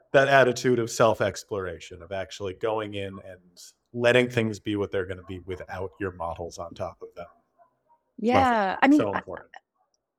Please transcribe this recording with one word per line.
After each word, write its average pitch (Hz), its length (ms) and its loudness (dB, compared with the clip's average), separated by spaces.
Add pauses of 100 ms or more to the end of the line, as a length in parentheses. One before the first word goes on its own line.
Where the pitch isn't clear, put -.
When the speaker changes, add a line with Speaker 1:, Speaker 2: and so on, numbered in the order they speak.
(120)
Speaker 1:
that 135 160 6
attitude 127 500 4
of 113 100 -2
self-exploration, 95 1120 -2
of 85 120 -14
actually 95 420 -8
going 110 400 -4
in 98 320 -8
and 92 140 -20 (520)
letting 120 380 4
things 110 300 -2
be 107 160 -4
what 101 160 -2
they're 98 120 -2
gonna 92 200 -10
be 92 160 -10
without 92 580 -10
your 95 140 -4
models 85 460 -8
on 85 160 -12
top 92 280 -10
of 90 140 -18
them. 87 100 -14
Love - 920 -20
it. 208 60 -2
Speaker 2:
Yeah, 233 540 2
I - 60 6
mean, 285 140 6
Speaker 1:
So 104 100 0
Speaker 2:
I, - 80 -4
Speaker 1:
important. - 320 -12 (680)